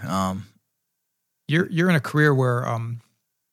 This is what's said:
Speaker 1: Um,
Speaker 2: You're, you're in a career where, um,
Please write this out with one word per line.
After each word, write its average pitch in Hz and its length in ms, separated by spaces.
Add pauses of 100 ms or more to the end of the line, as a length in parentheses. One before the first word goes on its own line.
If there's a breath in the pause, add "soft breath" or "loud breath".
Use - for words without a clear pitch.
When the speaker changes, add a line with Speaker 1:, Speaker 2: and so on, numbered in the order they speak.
Speaker 1:
Um, 95 420 (1000)
Speaker 2:
You're, 170 220
you're 175 180
in 175 80
a 143 40
career 151 340
where, 123 340
um, 117 320 (520)